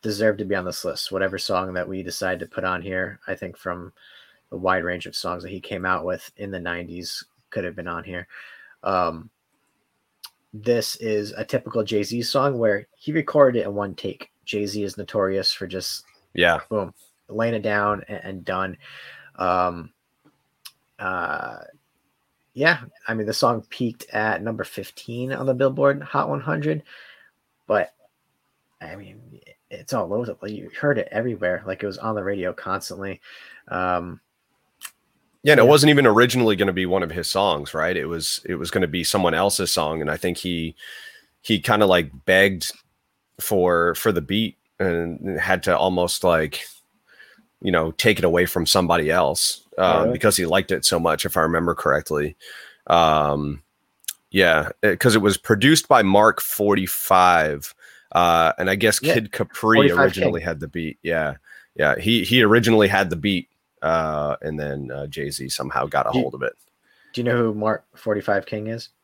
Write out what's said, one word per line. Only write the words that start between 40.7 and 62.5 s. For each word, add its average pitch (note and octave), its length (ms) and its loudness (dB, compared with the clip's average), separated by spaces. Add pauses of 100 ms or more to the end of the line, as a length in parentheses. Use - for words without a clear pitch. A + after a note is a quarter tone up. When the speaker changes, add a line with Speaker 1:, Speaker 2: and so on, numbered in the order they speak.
Speaker 2:
he G#2+ 180 0
kinda, G#2+ 280 4
like, F2 240 4 (140)
begged F#2+ 460 4 (680)
for, F2 560 2
for - 160 0
the E2+ 100 0
beat G#2 360 -2 (220)
and E2+ 600 -2
had F#2 240 0
to F2+ 120 2
almost, F2 480 0
like, D#2+ 380 2 (1000)
you F#2+ 100 -2
know, D#2+ 220 0
take - 260 2
it F#2 60 2
away F2 200 4
from E2+ 200 -2
somebody E2+ 440 2
else, D#2+ 520 0 (160)
um, F#2 80 2
Speaker 1:
Oh, E2 160 4
really? D#2+ 120 2
Speaker 2:
because G#2+ 240 2
he F#2 80 0
liked F2 260 0
it F#2 140 -2
so F2 140 2
much, E2 260 0
if - 120 -2
I E2+ 40 4
remember E2 320 2
correctly. D2+ 600 -2 (520)
Um, D2 760 2 (680)
yeah, E2 380 4 (120)
it, G2 180 2
'cause A#2 160 4
it A2 60 6
was G2 160 4
produced B2+ 500 4
by B2 160 6
Mark G2+ 380 6
forty-five, F2+ 1300 2 (400)
uh, E2+ 440 4
and F#2 120 -2
I F#2+ 60 2
guess G#2+ 260 2
Speaker 1:
Yeah. D3+ 140 2
Speaker 2:
Kid A2 160 -2
Capri - 460 2
Speaker 1:
Forty-five C#3 220 6
Speaker 2:
originally F#2 400 2
Speaker 1:
King. D#2+ 80 -6
Speaker 2:
had D#2+ 120 -4
the D#2 80 -8
beat. E2 360 -6
Yeah. D#2+ 320 0 (400)
Yeah. D2+ 220 2
He, A2 260 2
he A#2+ 200 4
originally A2 440 6